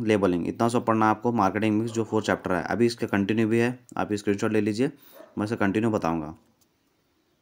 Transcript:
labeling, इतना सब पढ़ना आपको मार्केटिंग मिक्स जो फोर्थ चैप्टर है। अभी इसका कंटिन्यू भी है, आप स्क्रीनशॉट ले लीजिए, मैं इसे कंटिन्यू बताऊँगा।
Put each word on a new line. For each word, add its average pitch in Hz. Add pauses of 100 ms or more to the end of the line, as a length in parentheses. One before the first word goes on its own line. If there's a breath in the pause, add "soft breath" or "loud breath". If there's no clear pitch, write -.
labeling, 92
इतना 117
सब 117
पढ़ना 110
आपको 117
मार्केटिंग 104
मिक्स 113
जो 110
फोर्थ 107
चैप्टर 92
है। 87
अभी 101
इसका 117
कंटिन्यू 107
भी 113
है, 123 (100)
आप 95
स्क्रीनशॉट 104
ले 107
लीजिए, 110 (460 loud breath)
मैं 104
इसे 110
कंटिन्यू 107
बताऊँगा। 82 (1080)